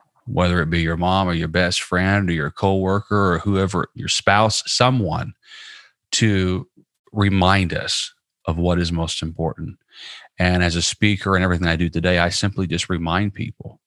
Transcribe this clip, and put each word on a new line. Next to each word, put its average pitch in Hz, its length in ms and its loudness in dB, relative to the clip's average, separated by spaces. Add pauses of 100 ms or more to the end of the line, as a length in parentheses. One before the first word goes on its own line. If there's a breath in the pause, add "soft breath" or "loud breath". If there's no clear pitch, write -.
(260)
whether 87 360 0
it 80 80 -2
be 85 120 0
your 82 160 0
mom 92 300 2
or 87 60 0
your 82 140 -2
best 90 340 0
friend 95 480 0
or 85 40 2
your 76 180 -2
coworker 95 840 0
or 82 60 0
whoever, 95 540 0
your - 140 -10
spouse, 104 580 2
someone 98 680 0 (760 loud breath)
to 95 580 0 (440)
remind 95 600 4
us - 400 -6 (320)
of 80 120 -2
what 87 220 2
is 85 120 0
most 82 300 -4
important. 82 560 -6 (640 loud breath)
And 90 240 2
as 85 120 0
a 87 60 0
speaker 98 540 0
and 92 80 2
everything 90 240 2
I 82 80 2
do 85 140 0
today, 87 280 0
I 87 120 2
simply 98 360 -2
just 85 240 -4
remind 87 440 -2
people, - 540 -12